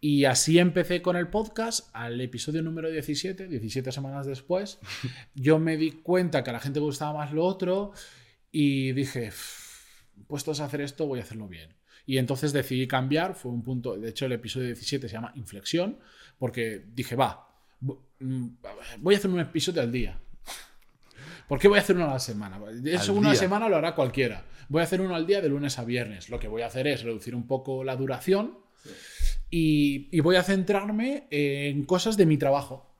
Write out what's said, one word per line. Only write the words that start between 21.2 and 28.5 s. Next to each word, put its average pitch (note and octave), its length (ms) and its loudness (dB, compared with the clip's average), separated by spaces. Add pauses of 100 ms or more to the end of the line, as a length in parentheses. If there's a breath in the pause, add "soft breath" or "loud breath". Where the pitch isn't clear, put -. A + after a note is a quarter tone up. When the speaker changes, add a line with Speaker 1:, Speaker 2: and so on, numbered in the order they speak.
Speaker 1:
"¿Por C#3 100 0
qué F#3 100 8
voy G#3 100 8
a - 20 6
hacer G3 160 4
uno F3 100 2
a C#3+ 60 0
la C3 60 -2
semana? G#2 420 -8 (240)
Eso F3 280 0
Speaker 2:
Al G3+ 60 4
Speaker 1:
uno G#3 100 6
a D3+ 40 8
la - 0 -
Speaker 2:
día. A#2+ 80 6
Speaker 1:
semana G3+ 280 2
lo F#3 80 4
hará D#3+ 180 0
cualquiera. B2 500 0 (240 loud breath)
Voy D3+ 120 2
a E3+ 40 4
hacer F3+ 160 0
uno F#3 140 -2
al D#3+ 120 -2
día G3 140 4
de E3 80 2
lunes C#3 300 -2
a A#2+ 60 -6
viernes. A2+ 460 -4
Lo B2 80 -6
que A2 100 -6
voy A2 140 -4
a A#2 40 -4
hacer C3 200 -2
es C#3 160 0
reducir A#2 320 -6
un A#2+ 120 -4
poco C3 380 -4
la C3 120 -4
duración F3+ 640 0 (240 loud breath)